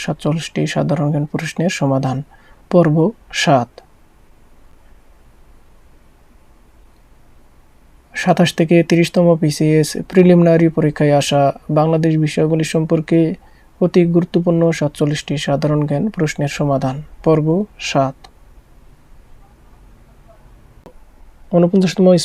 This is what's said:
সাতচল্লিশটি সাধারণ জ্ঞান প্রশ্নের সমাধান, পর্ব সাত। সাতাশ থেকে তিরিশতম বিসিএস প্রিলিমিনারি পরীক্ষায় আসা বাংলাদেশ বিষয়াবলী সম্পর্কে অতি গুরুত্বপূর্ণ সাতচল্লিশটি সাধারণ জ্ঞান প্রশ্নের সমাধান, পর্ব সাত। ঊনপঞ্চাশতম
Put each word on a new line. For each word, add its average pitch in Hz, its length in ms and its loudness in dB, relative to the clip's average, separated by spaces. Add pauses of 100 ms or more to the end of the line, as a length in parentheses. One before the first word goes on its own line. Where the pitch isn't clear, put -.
সাতচল্লিশটি 156 580 -6 (120)
সাধারণ 147 380 -2
জ্ঞান 147 200 -2
প্রশ্নের 160 480 -4
সমাধান, 135 380 -2 (540)
পর্ব 160 240 2 (460)
সাত। 131 280 0 (4000)
সাতাশ 175 280 2 (100)
থেকে 170 160 2 (140)
তিরিশতম 175 380 2 (160)
বিসিএস 156 460 0 (200)
প্রিলিমিনারি 170 580 4 (100)
পরীক্ষায় 151 440 0
আসা 143 200 0 (380)
বাংলাদেশ 160 340 0 (100)
বিষয়াবলী 156 500 -2
সম্পর্কে 160 460 0 (640)
অতি 180 200 2 (140)
গুরুত্বপূর্ণ 175 460 0 (180)
সাতচল্লিশটি 147 560 -4 (100)
সাধারণ 151 440 0
জ্ঞান 147 140 -4 (120)
প্রশ্নের 147 440 -4
সমাধান, 139 360 -2 (300)
পর্ব 156 220 2 (420)
সাত। 135 260 -2 (3500)
ঊনপঞ্চাশতম 185 520 2 (180)